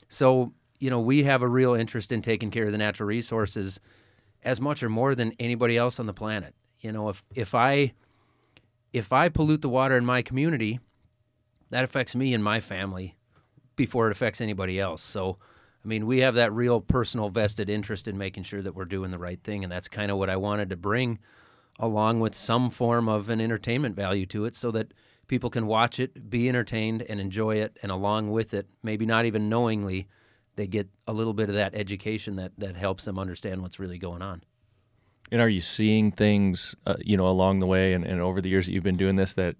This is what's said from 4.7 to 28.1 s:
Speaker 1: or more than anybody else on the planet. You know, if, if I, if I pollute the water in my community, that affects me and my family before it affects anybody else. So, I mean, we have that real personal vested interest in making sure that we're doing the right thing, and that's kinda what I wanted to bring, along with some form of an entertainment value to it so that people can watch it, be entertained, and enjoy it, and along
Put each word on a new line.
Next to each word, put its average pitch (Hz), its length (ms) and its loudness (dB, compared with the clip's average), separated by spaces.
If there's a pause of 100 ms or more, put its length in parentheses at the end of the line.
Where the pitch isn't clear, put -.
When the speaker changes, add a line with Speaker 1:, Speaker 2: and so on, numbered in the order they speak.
Speaker 1:
or 120 60 -2
more 120 260 2
than 117 240 0
anybody 120 380 0
else 120 240 2
on 117 60 -6
the 104 60 -4
planet. 104 400 -6 (280)
You 110 100 -8
know, 107 200 -4
if, 92 120 -10 (120)
if 110 200 -4
I, 135 380 4 (1000)
if 117 200 -4
I 147 160 4
pollute 156 340 2
the 151 60 -2
water 131 280 2
in 120 80 2
my 123 180 2
community, 127 580 -2 (920)
that 127 140 0
affects 127 320 -2
me 131 180 2
and 107 80 2
my 104 160 2
family 95 580 -8 (600)
before 113 320 2
it 107 40 2
affects 107 280 -2
anybody 95 400 -2
else. 90 200 -4
So, 95 380 -4 (460)
I 107 40 -10
mean, 107 180 -2
we 127 120 2
have 127 160 4
that 117 180 4
real 120 280 2
personal 113 500 0
vested 104 400 0
interest 104 380 -4
in 98 100 -6
making 95 240 -6
sure 101 200 -8
that 95 120 -8
we're 95 100 -8
doing 95 280 -4
the 90 60 -6
right 90 240 -8
thing, 104 200 -6
and 90 100 -8
that's 90 160 -8
kinda 101 280 -4
what 95 120 -2
I 92 80 0
wanted 104 340 -2
to 95 60 -6
bring, 110 440 -2 (580)
along 110 420 2
with 110 140 0
some 120 360 0
form 117 380 0
of 107 220 -2
an 113 100 -2
entertainment 117 560 -2
value 95 300 -2
to 104 180 -6
it 120 100 -6
so 120 180 -4
that 110 200 -4 (360)
people 123 220 -2
can 113 160 -2
watch 110 320 2
it, 123 300 -6
be 120 200 0
entertained, 113 540 -2
and 107 180 -8
enjoy 107 360 -2
it, 107 260 -2
and 101 80 -6
along 104 400 -2